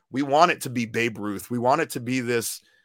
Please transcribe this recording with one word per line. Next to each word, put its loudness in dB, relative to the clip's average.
we -2
want 6
it -2
to -8
be -2
Babe -2
Ruth. -8
We -2
want 2
it -4
to -6
be -2
this, -2